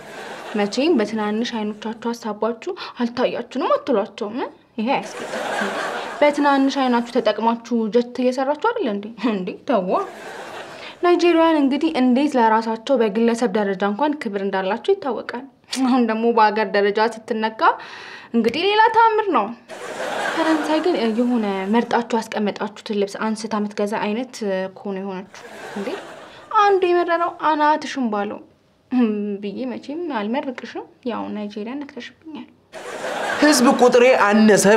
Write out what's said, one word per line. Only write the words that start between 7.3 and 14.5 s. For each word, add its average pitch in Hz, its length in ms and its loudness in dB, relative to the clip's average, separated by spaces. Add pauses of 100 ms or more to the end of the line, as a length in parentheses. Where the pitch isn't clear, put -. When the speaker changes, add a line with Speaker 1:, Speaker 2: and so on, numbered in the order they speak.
Speaker 1:
ጀት 240 280 0
እየሰራችሁ 262 500 0
አይደል 453 220 -2
እንዴ? 202 160 -4 (220)
እንዴ 190 220 -2 (140)
ተዋ። 196 260 0 (1080)
ናይጄሪያውያን 330 600 4
እንግዲህ 285 380 2
እንዴት 254 380 4
ለራሳቸው 226 640 2
በግለሰብ 226 560 2
ደረጃ 202 320 0
እንኳን 233 300 0
ክብር 202 260 -6
እንዳላቸው 196 500 -2